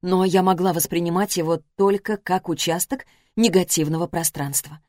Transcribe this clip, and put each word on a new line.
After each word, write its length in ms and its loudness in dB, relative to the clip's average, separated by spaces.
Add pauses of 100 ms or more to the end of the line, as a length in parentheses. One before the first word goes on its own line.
Но 220 2
я 200 4
могла 280 2
воспринимать 640 -2
его 260 -2 (140)
только 420 0
как 300 -4
участок 580 -4 (300)
негативного 720 2
пространства. 800 -6